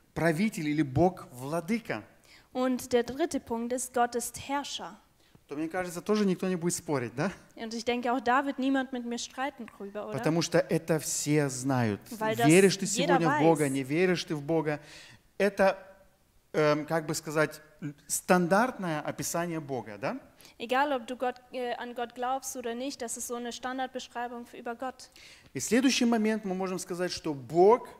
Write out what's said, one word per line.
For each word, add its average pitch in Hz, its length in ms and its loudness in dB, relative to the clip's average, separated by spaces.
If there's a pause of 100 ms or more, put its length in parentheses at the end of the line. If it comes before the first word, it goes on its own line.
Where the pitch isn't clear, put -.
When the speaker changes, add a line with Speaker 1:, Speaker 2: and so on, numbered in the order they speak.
(120)
Speaker 1:
правитель 165 560 0
или 151 140 2
Бог 156 500 2
владыка. 156 720 -4 (500)
Speaker 2:
Und 254 400 -2
der 240 120 4
dritte 269 340 -4
Punkt 233 340 -6
ist, 247 220 -6
Gott 240 220 0
ist - 200 -6 (120)
Herrscher. 269 480 -6 (500)
Speaker 1:
То, 143 100 -10
мне 156 120 -4
кажется, 180 340 -4
тоже 208 240 2
никто 185 220 0
не 185 80 0
будет 170 180 -2
спорить, 123 420 -2
да? 165 140 0 (260)
Speaker 2:
Und 226 180 -10
ich 233 100 -8
denke, 240 280 0
auch 262 80 0
da 247 240 2
wird 277 140 -4
niemand 262 340 0
mit 247 140 -6
mir 233 120 -4
streiten 262 480 -8
drüber, 202 420 -12
oder? 214 100 -8
Speaker 1:
Потому 160 240 2
что 160 160 2
это 165 400 0
все 147 500 0
знают. 123 520 0 (180)
Speaker 2:
Weil 220 180 -2
das 226 120 2
Speaker 1:
Веришь 185 280 8
ты - 100 -4
Speaker 2:
jeder 269 320 2
Speaker 1:
сегодня 165 120 4
в - 100 2
Бога, 156 260 6
Speaker 2:
weiß. 139 40 0
Speaker 1:
не 135 140 0
веришь 165 400 2
ты 170 120 -6
в 143 60 -8
Бога, 151 380 0 (580)
это, 196 400 2 (760)
эм, 151 340 2
как 165 200 -2
бы 160 80 -2
сказать, 151 460 -2 (480)
стандартное 180 920 2
описание 160 600 -4
Бога, 123 380 -6
да? 185 220 -4 (380)
Speaker 2:
Egal, 262 340 0
ob 240 140 -4
du 254 100 -8
Gott, 254 200 -4 (160)
äh, 247 260 -6
an 240 160 -10
Gott 233 200 -8
glaubst 262 420 -4
oder 240 180 -6
nicht, 262 260 -8
das 233 160 -8
ist 233 120 -8
so 240 80 -6
eine 240 160 -8
Standardbeschreibung 247 960 -8
für, - 120 -20
über 240 160 -8
Gott. 254 360 -10 (440)
Speaker 1:
И 135 60 -4
следующий 247 440 4
момент, 220 400 2
мы 185 100 -2
можем 185 260 -2
сказать, 175 320 -4
что - 200 -4
Бог, 165 560 6 (100)